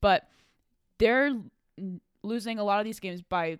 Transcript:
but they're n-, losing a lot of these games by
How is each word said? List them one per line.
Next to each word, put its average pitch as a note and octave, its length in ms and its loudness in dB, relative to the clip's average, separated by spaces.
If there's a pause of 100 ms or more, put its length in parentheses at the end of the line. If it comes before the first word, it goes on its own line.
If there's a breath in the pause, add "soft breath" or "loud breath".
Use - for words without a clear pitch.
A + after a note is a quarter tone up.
but G3 280 4 (680 soft breath)
they're B3 280 4 (520)
n-, F#3 220 -10 (220)
losing A3+ 360 -6
a G#3 60 -4
lot G3+ 140 2
of G#3+ 60 0
these A3 160 -8
games F3+ 220 -10
by E3 380 -2